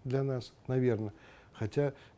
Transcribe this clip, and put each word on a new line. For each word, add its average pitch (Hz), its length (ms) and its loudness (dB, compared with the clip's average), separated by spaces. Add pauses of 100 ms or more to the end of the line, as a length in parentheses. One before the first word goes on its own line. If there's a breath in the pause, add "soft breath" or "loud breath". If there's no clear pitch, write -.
для 135 200 0
нас, 131 280 -4 (160)
наверное. 120 460 2 (400 loud breath)
Хотя, 139 400 0 (240 loud breath)